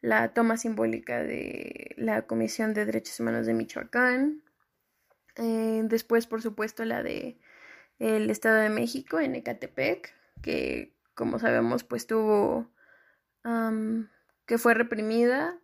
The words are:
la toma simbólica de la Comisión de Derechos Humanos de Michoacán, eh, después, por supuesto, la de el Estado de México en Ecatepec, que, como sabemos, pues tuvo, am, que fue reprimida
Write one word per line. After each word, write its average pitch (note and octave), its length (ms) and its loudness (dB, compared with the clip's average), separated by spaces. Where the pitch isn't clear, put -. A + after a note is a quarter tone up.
la A3+ 320 2
toma A3+ 240 4
simbólica G#3 640 -2
de - 720 -8
la A3 260 0
Comisión A3+ 500 -2
de G#3 140 0
Derechos A3 340 -4
Humanos A2+ 260 0
de A2+ 80 2
Michoacán, B3+ 880 0
eh, A3+ 480 0
después, A3+ 420 2
por A3+ 160 -4
supuesto, A3 420 -4
la A3+ 180 -2
de - 360 -6
el A3 320 2
Estado A3 260 4
de G#3+ 140 4
México A#3+ 500 -2
en C4 140 0
Ecatepec, - 800 -4
que, C2 540 -4
como - 240 -4
sabemos, A#3 460 0
pues A#3 220 -6
tuvo, A3 640 2
am, A3+ 680 -2
que A#3 100 2
fue A#3 160 6
reprimida A#3 920 2